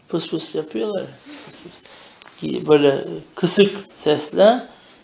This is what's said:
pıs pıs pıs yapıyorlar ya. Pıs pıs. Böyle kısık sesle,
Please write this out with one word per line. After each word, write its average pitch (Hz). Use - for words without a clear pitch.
pıs 165
pıs -
pıs -
yapıyorlar 190
ya. 127
Pıs -
pıs. -
Böyle 143
kısık 196
sesle, 185